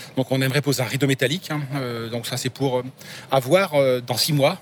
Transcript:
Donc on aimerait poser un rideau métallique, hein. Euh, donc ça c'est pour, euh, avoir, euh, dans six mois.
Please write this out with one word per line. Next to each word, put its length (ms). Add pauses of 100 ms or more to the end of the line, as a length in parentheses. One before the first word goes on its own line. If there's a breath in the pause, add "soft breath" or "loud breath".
(180 loud breath)
Donc 140
on 100
aimerait 200
poser 200
un 60
rideau 200
métallique, 440
hein. 100 (140)
Euh, 340
donc 160
ça 100
c'est 140
pour, 300
euh, 40 (480 loud breath)
avoir, 440
euh, 260
dans 160
six 160
mois. 280